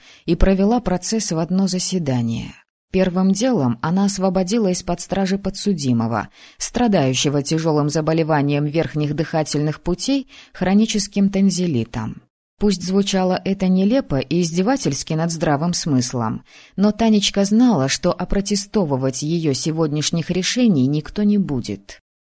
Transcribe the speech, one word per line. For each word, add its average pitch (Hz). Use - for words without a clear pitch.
и 170
провела 196
процесс 202
в 160
одно 180
заседание. 139
Первым 185
делом 190
она 190
освободила 190
из-под 180
стражи 190
подсудимого, 135
страдающего 147
тяжёлым 156
заболеванием 151
верхних 151
дыхательных 151
путей, 254
хроническим 202
танзелитом. 170
Пусть 190
звучало 185
это 190
нелепо 190
и 165
издевательски 175
над 165
здравым 160
смыслом, 123
но 208
Танечка 208
знала, 214
что 175
опротестовывать 180
её 156
сегодняшних 156
решений 180
никто 151
не 208
будет. 131